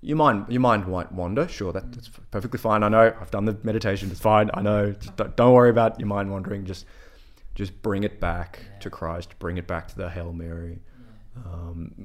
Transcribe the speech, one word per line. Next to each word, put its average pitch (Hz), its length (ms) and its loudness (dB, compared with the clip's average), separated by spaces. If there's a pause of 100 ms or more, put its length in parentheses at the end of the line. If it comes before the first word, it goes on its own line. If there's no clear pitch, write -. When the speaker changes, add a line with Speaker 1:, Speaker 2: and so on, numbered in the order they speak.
Speaker 1:
your 147 160 -2
mind, 120 320 4
your 123 100 0
mind 110 260 4
might 90 240 -4
wander. 95 380 -2
Sure, 92 240 -6
that, 95 140 -6
Speaker 2:
Mm. - 80 -14
Speaker 1:
that's - 140 -16
f-, - 120 -20 (100)
perfectly 107 280 -6
fine. 107 260 2
I 104 60 4
know. 113 300 8
I've 104 100 -12
done 104 160 -2
the 107 180 -2
meditation. 101 460 -2
It's 82 100 -12
fine. 107 340 6
I 98 60 -4
know. 104 320 2
Just - 240 -12
don't, - 180 -4
don't 123 200 8
worry 123 160 10
about 113 280 2
your 104 100 -6
mind 101 220 -2
wandering. 98 360 -6
Just, 92 180 -12 (720)
just 95 260 -8
bring 101 220 -2
it - 160 -6
back 87 400 -4 (140)
Speaker 2:
Yeah. - 60 -20
Speaker 1:
to 95 100 -10
Christ. 82 500 -8
Bring 87 160 -4
it 87 100 -8
back 85 220 -6
to - 80 -16
the 90 140 -8
Hail 85 220 -8
Mary. 85 480 -10 (560)
Speaker 2:
Yeah. 123 60 -14 (100)
Speaker 1:
Um, 85 400 -10 (120)